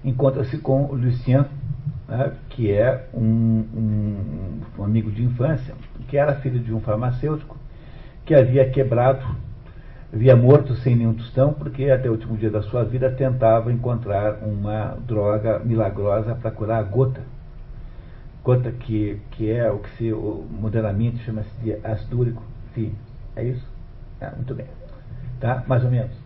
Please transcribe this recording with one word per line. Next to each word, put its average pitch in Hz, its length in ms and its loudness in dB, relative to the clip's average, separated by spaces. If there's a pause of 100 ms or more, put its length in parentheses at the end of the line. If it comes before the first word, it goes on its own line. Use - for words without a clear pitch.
encontra-se 135 540 0
com 139 280 2
o 139 100 -6
Lucien, 127 500 4 (640)
né, 113 260 -2 (160)
que 107 220 0
é 120 420 2
um, 113 500 4 (100)
um, 107 440 0 (640)
um 98 40 -4
amigo 107 280 2
de 113 120 -2
infância, 139 520 0 (340)
que 139 80 0
era 143 180 4
filho 123 240 -2
de 113 140 -4
um 104 80 -2
farmacêutico, 127 760 -2 (680)
que 156 100 4
havia 131 340 8
quebrado, 131 540 4 (920)
havia 120 220 10
morto 127 400 8
sem 123 180 2
nenhum 113 200 4
tostão, 143 400 2
porque 131 320 -6
até 123 240 4
o - 20 4
último 110 240 -2
dia 107 140 0
da 107 140 0
sua 120 200 0
vida 127 260 0
tentava 120 640 4
encontrar 107 720 0
uma 104 540 -4 (100)
droga 107 520 2
milagrosa 107 760 0
pra 113 160 -4
curar 110 280 -2
a 104 40 0
gota. 123 380 0 (1200)
Gota 123 280 2
que, 104 500 -2 (100)
que 107 180 -4
é 113 220 2
o 104 60 -2
que - 140 -10
se, 113 200 -4
o, - 340 -4 (140)
modernamente 110 640 0
chama-se 107 260 -6 (140)
de 107 180 -4
ácido 110 380 -4
úrico. - 240 -2 (280)
Enfim, 101 220 -4 (440)
é 113 80 -4
isso? 123 200 -4 (540)
É, 101 160 -10
muito - 180 -6
bem. - 120 -8 (720)
Tá? 120 260 -2
Mais 127 200 4
ou 123 60 2
menos. 123 200 0 (140)